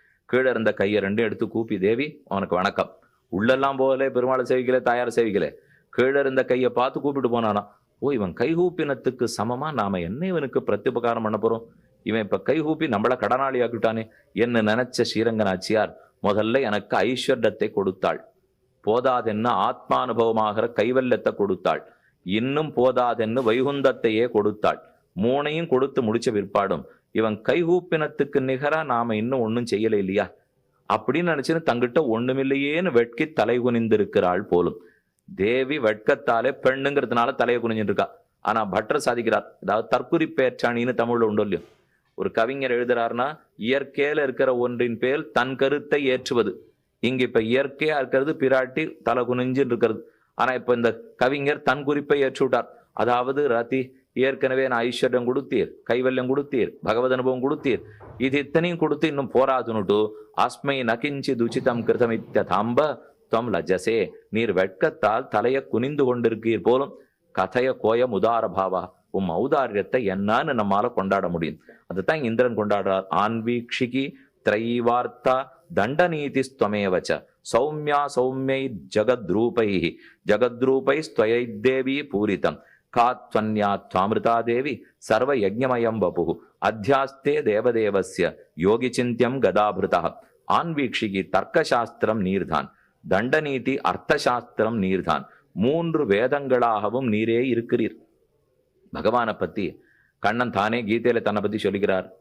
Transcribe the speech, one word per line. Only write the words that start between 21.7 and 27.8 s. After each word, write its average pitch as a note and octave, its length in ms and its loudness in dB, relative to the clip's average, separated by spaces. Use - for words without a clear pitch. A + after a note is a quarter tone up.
இன்னும் C3+ 520 -2
போதாதென்னு A#2+ 680 2
வைகுந்தத்தையே B2 840 2
கொடுத்தாள். G#2 500 0
மூணையும் D3 520 -2
கொடுத்து C3+ 340 0
முடிச்ச A#2 300 0
பிற்பாடும், G2 540 -2
"இவன் A2 300 0
கைகூப்பினத்துக்கு D#3 1000 0